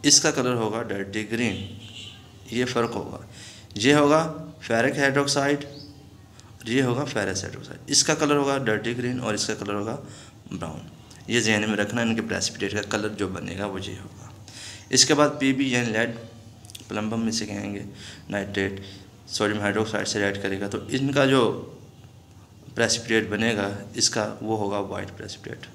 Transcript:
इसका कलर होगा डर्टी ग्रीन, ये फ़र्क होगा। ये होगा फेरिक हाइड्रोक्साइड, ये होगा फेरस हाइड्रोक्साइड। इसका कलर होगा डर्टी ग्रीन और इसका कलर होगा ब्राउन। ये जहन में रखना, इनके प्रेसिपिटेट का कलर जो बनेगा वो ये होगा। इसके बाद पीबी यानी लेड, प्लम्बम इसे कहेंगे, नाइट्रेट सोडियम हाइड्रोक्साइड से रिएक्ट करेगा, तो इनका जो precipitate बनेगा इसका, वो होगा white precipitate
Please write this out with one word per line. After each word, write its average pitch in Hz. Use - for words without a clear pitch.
इसका 147
कलर 127
होगा 113
डर्टी 101
ग्रीन, 110
ये 123
फ़र्क 120
होगा। 73
ये 123
होगा 151
फेरिक 127
हाइड्रोक्साइड, 139
ये 123
होगा 123
फेरस 95
हाइड्रोक्साइड। -
इसका -
कलर 147
होगा 139
डर्टी 110
ग्रीन 123
और 104
इसका 107
कलर 101
होगा 107
ब्राउन। 80
ये 117
जहन 107
में 107
रखना, 104
इनके 113
प्रेसिपिटेट -
का 104
कलर 104
जो 95
बनेगा 95
वो 98
ये 101
होगा। -
इसके 131
बाद 143
पीबी 135
यानी 120
लेड, 117
प्लम्बम 110
इसे 110
कहेंगे, 101
नाइट्रेट 98
सोडियम 104
हाइड्रोक्साइड 101
से 107
रिएक्ट 98
करेगा, 98
तो -
इनका 139
जो 131
precipitate 113
बनेगा 104
इसका, 110
वो 110
होगा 101
white 98
precipitate -